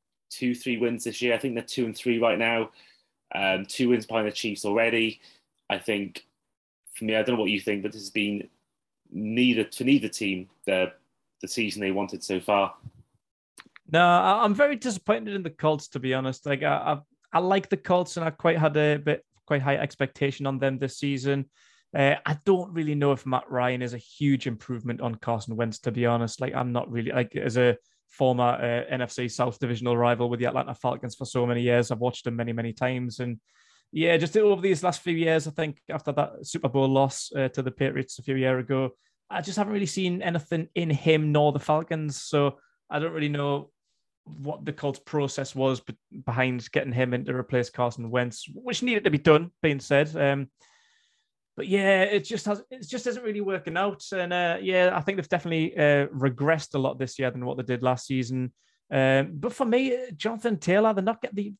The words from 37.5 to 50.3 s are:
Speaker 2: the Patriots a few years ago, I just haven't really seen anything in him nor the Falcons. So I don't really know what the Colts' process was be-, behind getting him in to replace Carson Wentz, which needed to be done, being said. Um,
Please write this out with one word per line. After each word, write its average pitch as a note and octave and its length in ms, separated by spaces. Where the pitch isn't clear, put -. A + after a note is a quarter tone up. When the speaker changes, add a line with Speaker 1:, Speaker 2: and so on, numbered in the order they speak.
Speaker 2:
the B2+ 100
Patriots C3+ 480
a - 40
few C3+ 120
years C3 240
ago, C3 320
I F#3 100
just F#3+ 180
haven't G#3 140
really G3+ 120
seen F3+ 380
anything E3+ 500
in E3+ 160
him D3+ 420
nor D3 200
the C#3+ 80
Falcons. D#3 600
So C#3+ 380
I B3 80
don't E3+ 160
really D3+ 160
know C#3+ 400
what D3 400
the D3+ 80
Colts' C#3 260
process C#3 540
was C3 280
be-, - 140
behind B2 460
getting C3+ 220
him B2 200
in B2+ 120
to C3+ 100
replace B2 340
Carson A#2+ 400
Wentz, A#2+ 420
which B3 300
needed A#3 220
to F#3+ 80
be D3 80
done, D#3+ 320
being C#3+ 180
said. D3+ 360
Um, C#3 340